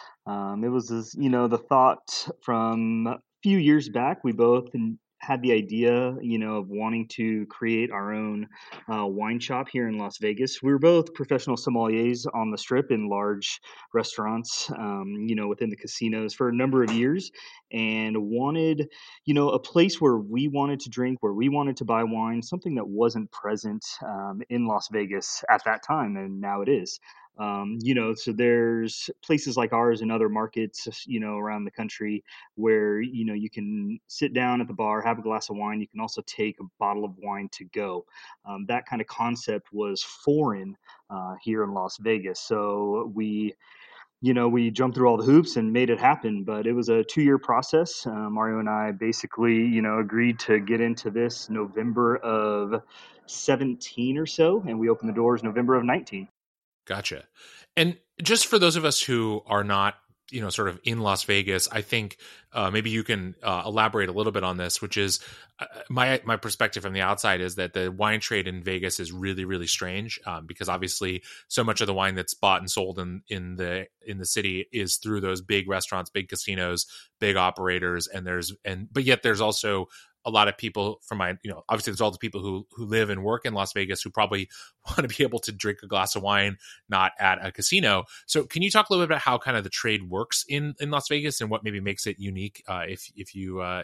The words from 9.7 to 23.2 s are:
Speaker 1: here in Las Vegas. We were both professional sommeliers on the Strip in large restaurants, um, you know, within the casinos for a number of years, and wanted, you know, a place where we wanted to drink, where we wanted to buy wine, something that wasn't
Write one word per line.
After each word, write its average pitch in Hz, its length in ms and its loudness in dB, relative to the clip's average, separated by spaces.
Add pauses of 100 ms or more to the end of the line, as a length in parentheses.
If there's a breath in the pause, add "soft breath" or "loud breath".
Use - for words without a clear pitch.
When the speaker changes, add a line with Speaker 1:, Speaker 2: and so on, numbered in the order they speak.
Speaker 1:
here 123 160 0
in 107 120 -4
Las 101 180 -8
Vegas. 107 460 -2
We 135 80 4
were 139 80 4
both 165 340 6
professional 135 440 -2
sommeliers 117 760 2
on 110 160 -2
the 107 80 -4
Strip 131 320 0
in 107 180 2
large 101 540 -2 (320 loud breath)
restaurants, 113 800 -2
um, 101 420 -6 (140)
you 113 80 0
know, 104 120 -2
within 104 220 -2
the 104 60 -4
casinos 110 580 -4
for 127 160 0
a 117 60 0
number 131 280 4
of 110 80 2
years, 135 380 2 (420 loud breath)
and 110 460 -2
wanted, 147 720 0 (360 loud breath)
you 147 100 4
know, 143 140 4
a 131 100 2
place 175 420 4
where 127 160 6
we 113 300 0
wanted 139 320 0
to 127 100 -10
drink, 123 320 -2
where 101 120 0
we 117 160 2
wanted 143 280 0
to 127 80 -4
buy 113 180 2
wine, 113 380 -2
something 180 320 -6
that 110 140 -2
wasn't 110 440 0